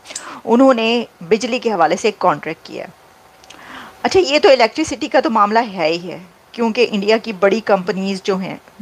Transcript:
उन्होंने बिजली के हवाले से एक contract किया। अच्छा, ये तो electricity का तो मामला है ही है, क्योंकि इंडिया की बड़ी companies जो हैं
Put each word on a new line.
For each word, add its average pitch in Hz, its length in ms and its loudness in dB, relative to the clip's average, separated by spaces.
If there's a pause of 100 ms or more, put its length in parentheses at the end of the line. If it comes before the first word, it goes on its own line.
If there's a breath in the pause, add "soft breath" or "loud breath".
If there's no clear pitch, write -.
(460 loud breath)
उन्होंने 233 600 2 (160)
बिजली 226 360 -2
के 226 100 -4
हवाले 175 280 2
से 226 100 -2
एक 208 100 -2
contract 156 500 -4
किया। - 200 -14 (1160 loud breath)
अच्छा, 311 160 2
ये 285 200 2
तो 311 100 6
electricity 262 580 2
का 285 140 2
तो 320 80 -2
मामला 220 300 2
है 190 320 -2
ही 175 60 -2
है, 175 280 -14 (280)
क्योंकि 233 300 0
इंडिया 214 340 2
की 220 160 -8
बड़ी 196 280 2
companies 190 640 -2
जो 196 120 0
हैं 175 240 -10 (200)